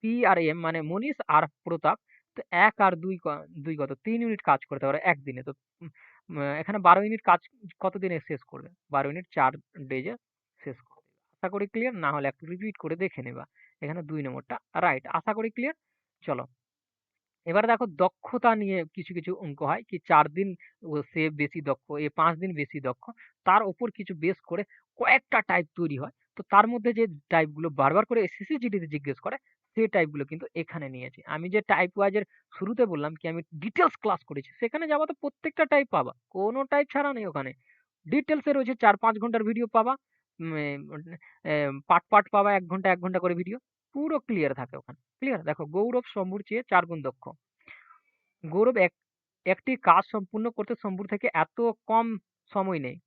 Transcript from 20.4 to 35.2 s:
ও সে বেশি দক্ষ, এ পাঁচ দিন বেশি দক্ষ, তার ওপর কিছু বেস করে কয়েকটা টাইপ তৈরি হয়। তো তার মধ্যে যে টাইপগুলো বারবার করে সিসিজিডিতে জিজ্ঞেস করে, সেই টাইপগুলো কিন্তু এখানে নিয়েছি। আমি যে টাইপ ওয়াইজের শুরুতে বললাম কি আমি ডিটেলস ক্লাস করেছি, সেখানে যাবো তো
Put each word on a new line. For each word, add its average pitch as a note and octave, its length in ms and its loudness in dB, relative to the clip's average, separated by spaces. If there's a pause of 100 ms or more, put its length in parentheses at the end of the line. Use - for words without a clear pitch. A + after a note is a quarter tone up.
ও - 20 -4 (180)
সে D#3+ 120 0 (180)
বেশি D3 180 -4 (100)
দক্ষ, - 180 -4 (180)
এ - 20 -2 (120)
পাঁচ E3 140 4 (100)
দিন F#3+ 80 -4 (100)
বেশি C#3+ 160 -6 (100)
দক্ষ, - 160 -6 (440)
তার G3 140 6 (100)
ওপর A#3+ 160 -6 (100)
কিছু G3 160 -10 (100)
বেস F3+ 140 0 (120)
করে F3+ 140 -4 (360)
কয়েকটা A#3+ 400 2 (100)
টাইপ F3 160 0 (140)
তৈরি D3+ 220 -4
হয়। - 140 -12 (200)
তো - 60 -16 (120)
তার G#3 200 10
মধ্যে A#3+ 260 -2
যে A#3 40 4 (300)
টাইপগুলো D#3+ 340 2 (140)
বারবার D#3 280 4
করে A3+ 120 2 (160)
সিসিজিডিতে G#3 580 -4
জিজ্ঞেস C#3 300 -6
করে, B3 120 -6 (400)
সেই A3 180 2
টাইপগুলো D3 360 0
কিন্তু D#3+ 140 -12 (160)
এখানে D#3 340 -10
নিয়েছি। B2+ 240 -14 (160)
আমি E3 180 -6
যে G#3+ 60 4 (120)
টাইপ F3+ 260 2
ওয়াইজের G3+ 280 2 (320)
শুরুতে G#3+ 340 0
বললাম D3+ 280 -4
কি - 120 -14
আমি E3 100 -6 (220)
ডিটেলস D#4 400 2
ক্লাস G3 260 -2
করেছি, C#3+ 200 -12 (120)
সেখানে D4+ 300 -4
যাবো D4 180 2
তো E4 120 -8